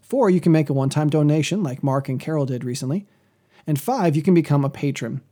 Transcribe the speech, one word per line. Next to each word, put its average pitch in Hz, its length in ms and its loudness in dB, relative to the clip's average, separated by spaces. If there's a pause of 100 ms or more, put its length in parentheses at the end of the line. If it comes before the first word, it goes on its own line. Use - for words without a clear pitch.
Four, 233 300 2
you 180 100 4
can 170 120 4
make 156 180 2
a 143 40 0
one-time 139 360 0
donation 156 520 2
like 135 200 -6
Mark 135 260 -2
and 131 120 -4
Carol 156 260 -4
did 123 180 -6
recently. 135 420 -6 (600)
And 147 140 -2
five, 175 360 0
you 156 60 0
can 190 100 4
become 147 320 2
a 139 60 -2
patron. 135 500 -6 (120)